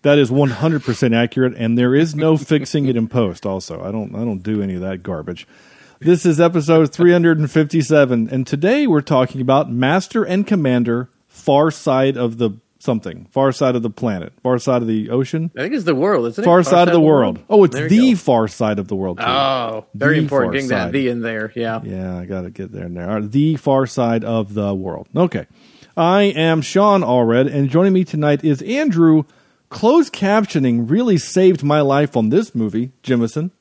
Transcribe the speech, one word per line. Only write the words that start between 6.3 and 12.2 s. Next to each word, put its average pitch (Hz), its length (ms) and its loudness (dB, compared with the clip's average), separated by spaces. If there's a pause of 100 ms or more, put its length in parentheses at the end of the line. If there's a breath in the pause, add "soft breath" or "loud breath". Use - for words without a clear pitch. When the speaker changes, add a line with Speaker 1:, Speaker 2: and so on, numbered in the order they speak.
Speaker 1:
episode 165 540 2
three 175 180 4
hundred 170 280 4
and 147 120 -2
fifty-seven, 143 800 2
and 131 180 -4
today 226 400 0
we're 156 140 2
talking 139 400 0
about 131 280 0
Master 143 540 0
and 185 240 -2
Commander, 127 600 0 (180)
Far 151 440 2
Side 135 460 0
of 117 200 -4